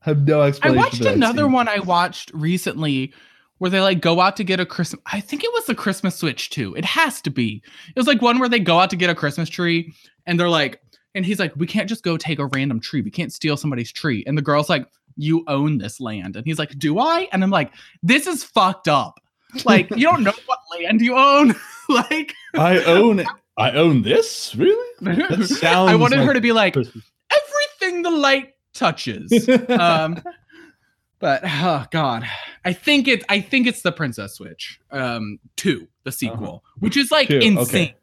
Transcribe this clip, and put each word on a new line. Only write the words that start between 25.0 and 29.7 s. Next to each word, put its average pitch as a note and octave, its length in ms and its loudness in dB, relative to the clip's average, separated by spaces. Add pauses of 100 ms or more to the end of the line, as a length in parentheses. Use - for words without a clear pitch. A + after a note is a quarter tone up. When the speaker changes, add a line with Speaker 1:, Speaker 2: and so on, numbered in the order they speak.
Speaker 1:
That D4 300 0
Speaker 2:
I G3 120 0
Speaker 1:
sounds F#3 560 4
Speaker 2:
wanted B3 200 4
her C4 60 4
Speaker 1:
like C#4 100 4
Speaker 2:
to B3 40 0
be A#3 120 2
like, G#3 200 2
Speaker 1:
Christmas. A2+ 320 -6 (260)
Speaker 2:
"Everything C#5+ 720 -2
the F4 80 -2
light C#4 440 0 (180)
touches." F3 760 0
Speaker 1:
<laughs> B3 200 4
Speaker 2:
Um, E3+ 540 0 (960)